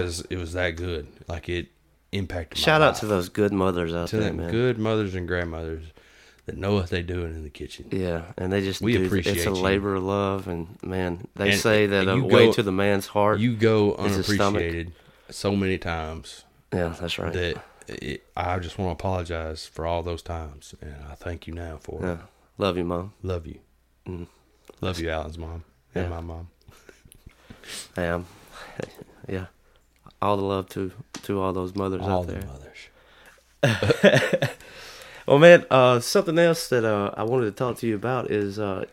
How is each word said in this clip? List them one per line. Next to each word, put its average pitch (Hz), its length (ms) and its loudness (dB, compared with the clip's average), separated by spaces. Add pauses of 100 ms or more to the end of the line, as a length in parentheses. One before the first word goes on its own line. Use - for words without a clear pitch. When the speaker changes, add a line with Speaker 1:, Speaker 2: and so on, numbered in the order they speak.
Speaker 1:
'Cause 87 280 -4
it 92 80 -4
was 85 180 -6
that 90 160 0
good. 82 360 -6 (220)
Like, 82 200 -8
it 87 200 -4 (420)
impacted 87 480 -6
my - 60 0
Speaker 2:
Shout 156 180 6
out 135 120 6
Speaker 1:
life. - 80 -8
Speaker 2:
to 110 40 -4
those 92 220 2
good 101 240 2
mothers 87 420 0
out 85 140 -4
Speaker 1:
To 87 80 -2
Speaker 2:
there, 87 140 0
Speaker 1:
them 80 80 -6
Speaker 2:
man. 82 120 -4
Speaker 1:
good 117 300 0
mothers 110 340 0
and 90 140 -4
grandmothers 80 560 -4 (640)
that 78 100 -10
know 95 180 0
what 92 160 0
they 87 120 -2
doing 85 340 -4
in 80 80 -10
the 73 60 -12
kitchen. - 420 -14
Speaker 2:
Yeah, 87 300 -2 (140)
and 92 160 -2
they 98 100 2
just 95 180 -2
Speaker 1:
We 113 140 2
Speaker 2:
do, 95 120 2
Speaker 1:
appreciate 98 300 0
Speaker 2:
it's 85 100 0
a 107 40 0
Speaker 1:
you. 98 40 0
Speaker 2:
labor 98 400 2
of 95 80 -2
love, 98 460 -2
and, 87 340 -6
man, 90 540 -4
they 101 160 2
Speaker 1:
And, 98 80 2
Speaker 2:
say 107 260 4
that 98 140 4
Speaker 1:
and 95 100 2
Speaker 2:
a 95 60 2
Speaker 1:
you - 80 2
Speaker 2:
way 104 220 8
Speaker 1:
go, 110 80 6
Speaker 2:
to 117 100 2
the 98 80 0
man's 98 340 2
heart 104 320 2
Speaker 1:
you 117 160 2
go 107 400 4
Speaker 2:
is 101 220 0
his 92 100 -2
stomach. 101 140 2 (220)
Speaker 1:
unappreciated 85 300 -4 (360)
so - 260 -2
many 95 240 0
times 80 640 -8 (300)
Speaker 2:
Yeah, 85 280 -2
that's 87 160 -6
right. 85 160 -4
Speaker 1:
that 87 300 -4 (240)
it, - 380 -10 (120)
I 90 220 -2
just 87 180 -8
wanna 92 140 -2
apologize 82 760 -6
for - 200 -8
all 85 160 -2
those 85 180 -6
times, 78 600 -12
and 73 160 -14 (120)
I 73 60 -14
thank 85 320 -10
you 82 80 -10
now 82 260 -10
for 80 220 -10
it. 92 60 -2
Speaker 2:
Yeah. 85 80 -4 (420)
Love 95 180 0
you, 87 80 -2
Mom. 87 280 -4 (100)
Speaker 1:
Love 90 240 -6
you. 73 140 -16 (500)
Speaker 2:
Mm. 87 160 -10 (540)
Speaker 1:
Love 92 200 -4
you, 82 100 -2
Alan's 78 280 -4
mom, 82 260 -10 (300)
and 90 100 -2
Speaker 2:
Yeah. 87 60 -4
Speaker 1:
my 85 100 -8
mom. 85 280 -12 (1500)
Speaker 2:
I 90 60 -2
am. 87 280 -2
<laughs> - 60 -20 (920)
Yeah. 92 180 -6 (760)
All 101 160 2
the 98 60 0
love 98 280 -2
to, 95 200 -6 (320)
to 98 180 -2
all 95 120 0
those 92 240 -4
mothers 95 260 -2
Speaker 1:
All 92 200 2
Speaker 2:
out 87 40 -4
Speaker 1:
the 90 60 -8
Speaker 2:
there. 95 140 -8
Speaker 1:
mothers. - 320 -16 (840)
Speaker 2:
<laughs> - 880 4 (760)
Well, 139 120 8
man, 165 320 12
uh, 127 300 8
something 175 380 2
else 165 320 4
that, 120 140 2
uh, 104 320 0
I 101 60 -4
wanted 120 220 2
to 104 80 -2
talk 117 260 -4
to 120 80 -4
you 110 80 0
about 117 380 -2
is, 101 260 -2
uh, 98 340 -4